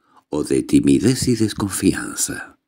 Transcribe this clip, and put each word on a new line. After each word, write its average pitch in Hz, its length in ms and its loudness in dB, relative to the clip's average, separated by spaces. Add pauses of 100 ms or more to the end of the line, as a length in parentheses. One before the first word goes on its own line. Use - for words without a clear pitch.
(300)
o 73 140 -2
de 65 200 0
timidez 71 640 2
y 123 80 2
desconfianza? - 1300 -4